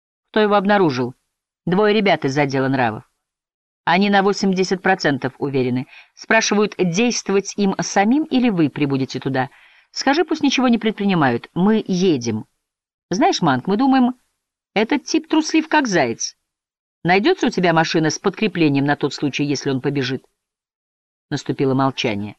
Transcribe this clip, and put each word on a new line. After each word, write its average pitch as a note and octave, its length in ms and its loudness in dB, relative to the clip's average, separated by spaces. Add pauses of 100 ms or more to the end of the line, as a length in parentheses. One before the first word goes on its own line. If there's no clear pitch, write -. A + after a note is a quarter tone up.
(320)
Кто A3 100 0
его G#3 140 2
обнаружил? F3+ 600 2 (500)
Двое G#3 280 2
ребят G3 320 2
из C3+ 120 -2
отдела C3+ 300 0
нравов. B2+ 420 -2 (760)
Они F#3+ 240 2
на G3+ 140 4
восемьдесят F#3+ 580 0
процентов D3 560 0
уверены. B2+ 500 -2 (260)
Спрашивают, G#3+ 640 0
действовать G3 800 -2
им G3 240 0
самим G#3+ 440 0
или B3+ 260 0
вы E3+ 200 2
прибудете C#3 500 -4
туда. C3 300 -4 (420)
Скажи, D4 340 0
пусть D#4 180 -4
ничего C4 240 2
не A#3 100 2
предпринимают. F#3 760 0
Мы G#3 340 2
едем. C#3 580 0 (640)
Знаешь, D4+ 320 0
Манк, C3+ 260 0
мы G3 100 0
думаем, C4 380 2 (580)
этот A3+ 320 -2
тип D#4 240 -4
труслив, D#4 400 0
как D4+ 180 2
заяц. C#3 480 -2 (680)
Найдется G#3+ 400 2
у B3+ 60 2
тебя F3+ 200 0
машина D#3+ 380 2
с D3+ 80 -6
подкреплением E3 680 0
на D3 100 0
тот C#3+ 180 -4
случай, D3 300 -4
если C#3+ 260 -4
он C3+ 100 -2
побежит? C3+ 460 -4 (1040)
Наступило C3+ 460 -2
молчание. A2+ 640 -2